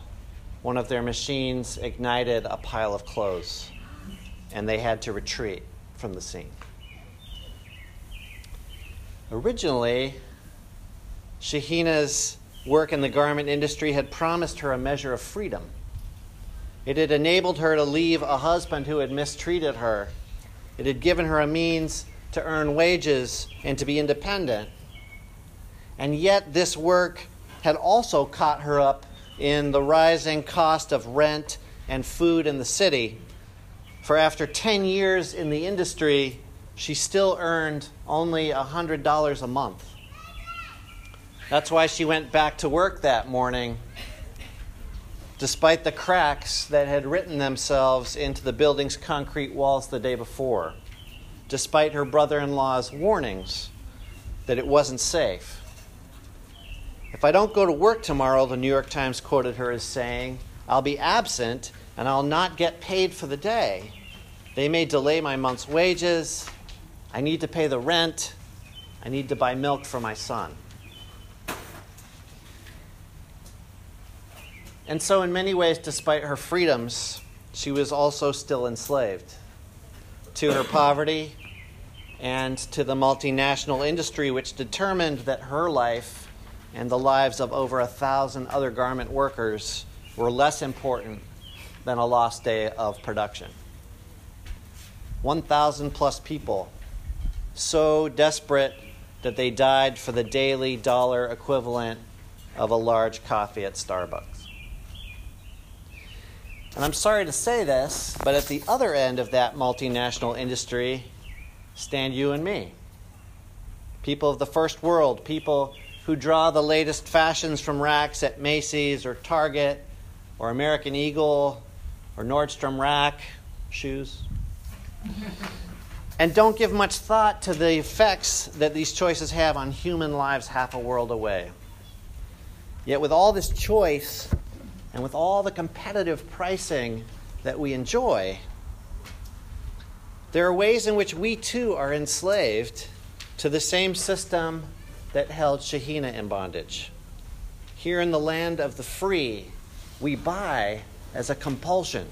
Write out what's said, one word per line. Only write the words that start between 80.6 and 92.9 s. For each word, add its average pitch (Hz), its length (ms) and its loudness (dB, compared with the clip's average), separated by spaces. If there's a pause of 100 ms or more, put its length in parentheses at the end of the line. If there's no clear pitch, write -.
poverty 151 720 4 (840)
and 131 380 -2
to - 260 -4
the 131 120 0
multinational 135 920 2
industry, 156 420 0
which 127 240 -2
determined 165 640 0
that 123 220 -2
her 151 280 0
life 120 580 0 (460)
and 120 160 -6
the 123 100 2
lives 135 400 4
of 127 140 0
over 131 260 0
a 120 80 2
thousand 135 600 0
other 135 240 0
garment 123 400 -2
workers 117 760 0 (320)
were 120 140 2
less 143 300 4
important 120 600 -4 (640)
than 123 120 0
a 120 80 4
lost 120 380 4
day 110 280 0
of 107 320 -4